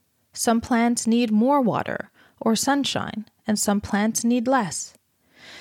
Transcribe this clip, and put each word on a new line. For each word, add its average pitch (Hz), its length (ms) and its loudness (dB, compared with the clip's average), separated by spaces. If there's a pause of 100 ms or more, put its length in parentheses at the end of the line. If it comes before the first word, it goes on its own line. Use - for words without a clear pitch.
(320)
Some 233 280 0
plants 233 460 0
need 233 240 2
more 247 300 4
water - 500 -2 (300)
or 226 160 2
sunshine, 254 680 -2 (200)
and 214 120 0
some 202 220 0
plants 214 440 0
need 240 240 0
less. 247 460 -2 (680)